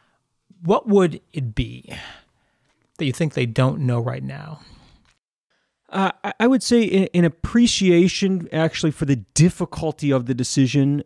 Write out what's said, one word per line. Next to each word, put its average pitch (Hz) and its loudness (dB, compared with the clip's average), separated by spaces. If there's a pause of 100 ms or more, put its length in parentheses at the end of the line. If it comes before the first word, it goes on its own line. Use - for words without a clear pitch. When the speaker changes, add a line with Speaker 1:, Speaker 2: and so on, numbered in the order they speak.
(640)
Speaker 1:
what 196 0
would 185 2 (120)
it 123 -8
be? 123 -8 (1080)
That 151 -2
you 127 -2
think 156 -4
they 127 -2
don't 131 0
know 123 0
right 123 -6
now? 135 -14 (1300)
Speaker 2:
Uh, 190 -2 (120)
I, 202 -6
I 226 2
would 262 4
say - 2
an, 190 2
an 175 4
appreciation 185 2
actually 160 -2
for - -4
the 139 0
difficulty 151 -2
of 127 0
the 127 -4
decision 139 0